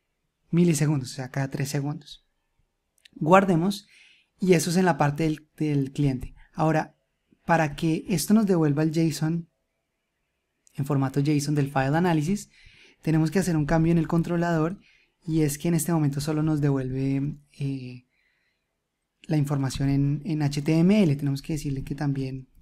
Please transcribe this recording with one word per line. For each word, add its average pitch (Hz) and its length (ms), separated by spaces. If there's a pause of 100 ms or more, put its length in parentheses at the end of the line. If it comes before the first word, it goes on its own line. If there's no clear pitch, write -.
(500)
milisegundos, 156 600
o - 40
sea, 131 160
cada 135 200
tres 139 180
segundos. - 560 (880)
Guardemos, 185 760 (500)
y 185 140
eso 170 180
es 165 60
en 190 80
la 165 120
parte 147 280
del, 156 320
del 143 340
cliente. 143 460 (160)
Ahora, 156 440 (480)
para 160 300
que 160 340
esto 180 240
nos 214 140
devuelva 156 380
el 160 80
json 165 560 (1300)
en 143 100
formato 143 360
json 147 360
del 139 160
file 135 240
analysis, 175 520 (540)
tenemos 160 300
que 196 80
hacer 170 160
un 151 100
cambio 160 240
en 170 80
el 156 80
controlador, 170 720 (480)
y 160 140
es 147 180
que - 80
en 170 80
este 165 180
momento 147 280
solo 151 240
nos 151 160
devuelve, 135 800 (200)
eh, 127 480 (1200)
la 160 100
información 139 520
en, 143 360
en 156 180
H 143 200
T 156 160
M 196 240
L. 143 140
Tenemos 139 260
que 160 120
decirle 143 280
que - 120
también 135 540 (120)